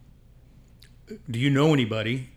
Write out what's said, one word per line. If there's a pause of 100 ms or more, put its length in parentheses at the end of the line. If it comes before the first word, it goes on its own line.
(1300)
"Do
you
know
anybody